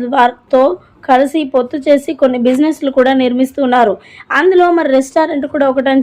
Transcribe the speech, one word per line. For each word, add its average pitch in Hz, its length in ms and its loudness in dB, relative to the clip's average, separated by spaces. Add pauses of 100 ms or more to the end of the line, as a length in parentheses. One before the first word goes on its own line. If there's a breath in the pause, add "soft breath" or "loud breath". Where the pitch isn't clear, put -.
(180)
వార్తో 254 460 0 (440 soft breath)
కలిసి 277 340 0 (100)
పొత్తు 247 320 -2
చేసి 285 280 0 (100)
కొన్ని 254 240 0
బిజినెస్లు 285 500 0
కూడా 262 240 2
నిర్మిస్తున్నారు. 254 760 0 (440 loud breath)
అందులో 359 280 2 (120)
మరి 302 180 -2
రెస్టారెంట్ 285 560 -2
కూడా 277 200 -2
ఒకటని 269 320 0